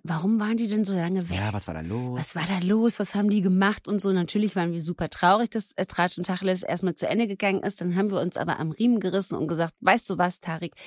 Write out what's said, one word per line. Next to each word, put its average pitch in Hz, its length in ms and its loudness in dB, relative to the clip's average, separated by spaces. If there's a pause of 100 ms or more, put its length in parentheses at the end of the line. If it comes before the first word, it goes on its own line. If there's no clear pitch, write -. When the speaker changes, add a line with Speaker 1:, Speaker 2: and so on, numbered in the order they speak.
Speaker 1:
warum 175 380 0
waren 214 160 0
die 226 100 0
denn 214 180 0
so 196 100 -2
lange 175 360 -2
weg? 90 80 -2
Speaker 2:
Ja, 104 140 0
was 101 160 -6
war 82 60 -6
da 78 60 -8
los? 123 380 -4
Speaker 1:
Was 151 160 -4
war 165 140 -4
da 190 100 0
los? 220 400 2
Was 202 160 -2
haben 202 160 2
die 208 100 4
gemacht 196 460 2
und 202 140 0
so? 196 120 0
Natürlich 190 440 0
waren 170 160 0
wir 170 80 -4
super 165 300 -4
traurig, 208 400 4
dass, - 260 -4
äh, 190 100 -2
Tratsch - 320 -2
und 175 80 -4
Tacheles 185 380 -2
erstmal 180 320 -2
zu - 120 -4
Ende 220 200 2
gegangen 196 340 0
ist. - 180 -2
Dann 175 140 0
haben 202 160 2
wir 190 100 0
uns 175 160 -2
aber 165 220 -2
am 156 140 -2
Riemen 233 260 4
gerissen 185 380 0
und 160 100 -2
gesagt, 165 320 -2
weißt 208 320 2
du 170 80 -2
was, 180 220 0
Tarek? 160 320 -6 (140)